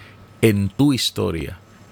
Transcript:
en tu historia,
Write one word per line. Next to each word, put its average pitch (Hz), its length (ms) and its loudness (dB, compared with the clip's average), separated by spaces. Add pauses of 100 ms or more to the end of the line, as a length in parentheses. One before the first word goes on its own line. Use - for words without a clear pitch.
(420)
en 101 280 2
tu 143 240 2
historia, 92 640 -6 (320)